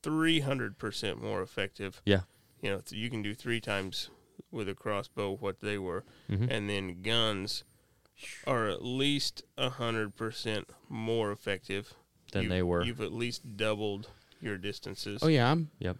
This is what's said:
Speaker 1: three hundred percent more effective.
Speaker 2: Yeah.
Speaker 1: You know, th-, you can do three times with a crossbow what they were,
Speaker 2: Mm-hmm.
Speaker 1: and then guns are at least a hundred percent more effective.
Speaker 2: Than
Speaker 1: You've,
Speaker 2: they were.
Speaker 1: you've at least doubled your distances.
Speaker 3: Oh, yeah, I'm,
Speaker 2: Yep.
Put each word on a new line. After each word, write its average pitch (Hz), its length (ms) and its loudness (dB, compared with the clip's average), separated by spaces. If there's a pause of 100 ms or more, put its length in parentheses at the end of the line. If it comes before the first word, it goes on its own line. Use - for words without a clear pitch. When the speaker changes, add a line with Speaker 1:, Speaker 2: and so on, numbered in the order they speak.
Speaker 1:
three 160 380 4
hundred 135 400 -2
percent 98 420 -2
more 104 220 -2
effective. 98 600 -4
Speaker 2:
Yeah. 98 160 8 (400)
Speaker 1:
You 107 80 0
know, 98 100 0
th-, - 200 -10
you 117 100 -2
can 117 120 -4
do 104 140 -4
three 117 240 -2
times 98 500 -2 (400)
with 101 200 -4
a 98 60 -2
crossbow 104 600 -2
what 98 240 -4
they 104 180 -2
were, 92 280 -4 (240)
Speaker 2:
Mm-hmm. 104 200 4
Speaker 1:
and 104 200 0
then 95 320 -2
guns 107 640 0 (840)
are 117 220 2
at - 160 -2
least 139 580 0 (140)
a 127 120 0
hundred 117 460 -2
percent 110 540 -4 (180)
more 113 460 0
effective. 98 600 -4 (380)
Speaker 2:
Than 98 120 2
Speaker 1:
You've, 87 80 0
Speaker 2:
they 92 120 4
were. 87 220 4
Speaker 1:
you've 120 160 -2
at 95 100 -2
least 113 460 -4
doubled 107 520 0 (300)
your 104 180 -4
distances. 101 640 -6
Speaker 3:
Oh, 156 60 4
yeah, 135 240 6
I'm, 156 280 2
Speaker 2:
Yep. 90 200 -2